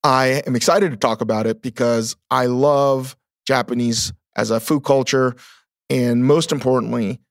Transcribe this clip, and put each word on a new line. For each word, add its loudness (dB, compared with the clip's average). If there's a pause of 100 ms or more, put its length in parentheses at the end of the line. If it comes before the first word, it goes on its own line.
I 2
am -4
excited 2
to -10
talk 0
about -2
it -4
because -2 (140)
I 0
love 0 (300)
Japanese -2 (220)
as -2
a 0
food -2
culture. 0 (540)
And 2
most 2
importantly -2 (120)